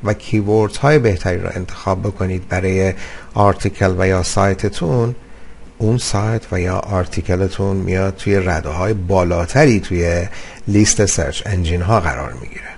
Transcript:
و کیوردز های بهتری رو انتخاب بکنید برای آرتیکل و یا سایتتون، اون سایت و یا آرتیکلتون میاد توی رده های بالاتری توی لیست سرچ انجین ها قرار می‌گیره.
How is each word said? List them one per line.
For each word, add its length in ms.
و 100
کیوردز 640
های 220
بهتری 380
رو 160
انتخاب 480
بکنید 460
برای 460
آرتیکل 640
و 100
یا 160
سایتتون، 920
اون 200
سایت 440
و 80
یا 180
آرتیکلتون 1000
میاد 380
توی 240
رده 300
های 240
بالاتری 840
توی 480
لیست 380
سرچ 400
انجین 360
ها 180
قرار 340
می‌گیره. 440